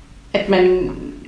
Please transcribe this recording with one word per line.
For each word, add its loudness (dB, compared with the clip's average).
at -2
man 2